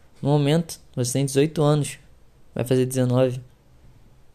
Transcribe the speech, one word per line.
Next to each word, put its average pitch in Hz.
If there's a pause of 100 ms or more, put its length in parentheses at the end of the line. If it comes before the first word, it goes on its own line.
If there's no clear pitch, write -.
(220)
no 139
momento, 147 (160)
você 123
tem 139
dezoito 143
anos, 147 (560)
vai -
fazer 127
dezenove. 127 (920)